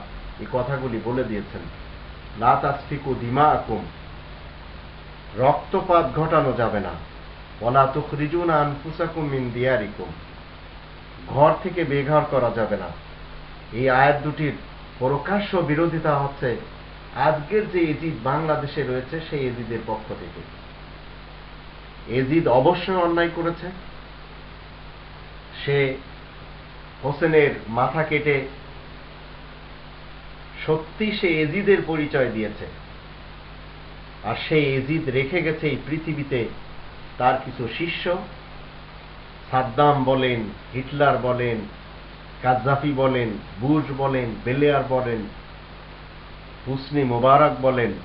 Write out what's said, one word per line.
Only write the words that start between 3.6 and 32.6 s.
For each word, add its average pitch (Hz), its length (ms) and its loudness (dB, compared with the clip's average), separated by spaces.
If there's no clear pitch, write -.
রক্তপাত 147 800 4
ঘটানো 156 340 4
যাবে 110 280 0
না, 90 80 -2
"ওয়ালা 120 260 6
তুখরিজুনা 151 720 2
আনফুসাকুম 156 640 -2
মিন 131 260 -2
দিয়ারিকুম", 107 640 0
ঘর 123 340 6
থেকে 170 220 0
বেঘর 143 460 4
করা 120 200 4
যাবে 104 260 0
না। 92 120 -4
এই 127 180 2
আয়াত 139 320 6
দুটির 147 300 -2
প্রকাশ্য 170 580 0
বিরোধিতা 160 600 2
হচ্ছে 135 380 0
আজকের 151 540 2
যে 185 80 2
এজিদ 156 360 2
বাংলাদেশে 147 580 0
রয়েছে 127 380 -2
সেই 147 100 -2
এজিদের 117 460 -2
পক্ষ 107 220 -4
থেকে। 90 320 -10
এজিদ 139 340 4
অবশ্যই 165 460 6
অন্যায় 170 420 4
করেছে, 170 340 -2
সে 139 320 4
হোসেনের 147 460 6
মাথা 131 340 2
কেটে 147 440 2
সত্যি 208 500 0
সে - 100 2
এজিদের 170 600 4
পরিচয় 147 440 2
দিয়েছে। 104 360 -4